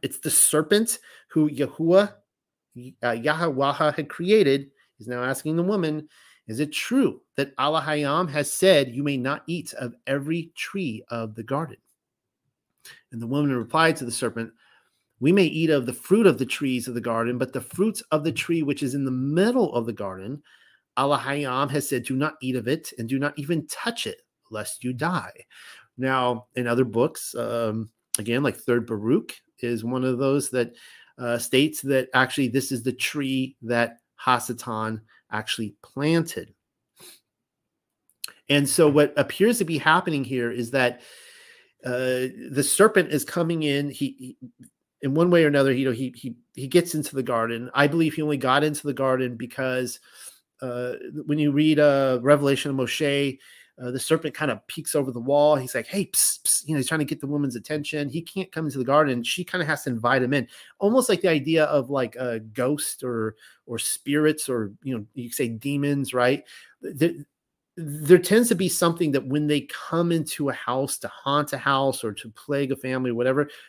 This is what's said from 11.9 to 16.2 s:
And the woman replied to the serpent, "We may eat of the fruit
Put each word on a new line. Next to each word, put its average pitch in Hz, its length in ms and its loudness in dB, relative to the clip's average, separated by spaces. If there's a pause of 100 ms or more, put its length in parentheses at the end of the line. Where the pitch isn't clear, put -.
And 117 100 -10
the 117 60 -8
woman 139 280 0
replied 160 420 2
to 131 80 -8
the 120 60 -6
serpent, 113 400 -6 (680)
"We 143 120 4
may 190 140 6
eat 156 240 2
of 139 160 2
the 120 80 -4
fruit 208 320 4